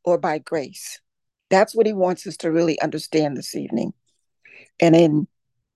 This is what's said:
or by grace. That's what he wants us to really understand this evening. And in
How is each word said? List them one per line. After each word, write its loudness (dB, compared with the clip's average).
or 0
by -4
grace. -10
That's 2
what 2
he -2
wants -2
us -12
to -4
really 0
understand -2
this -12
evening. -6
And 8
in 4